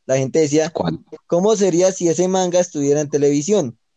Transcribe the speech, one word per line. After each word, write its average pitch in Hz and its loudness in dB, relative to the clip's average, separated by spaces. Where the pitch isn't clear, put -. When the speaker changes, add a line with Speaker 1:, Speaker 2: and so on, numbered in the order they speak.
Speaker 1:
La 131 0
gente 135 0
decía, 156 0
Speaker 2:
¿Cuál? 82 -6
Speaker 1:
"¿Cómo 196 2
sería 185 2
si 180 -4
ese 170 0
manga 185 0
estuviera 147 0
en 147 -6
televisión?". 147 0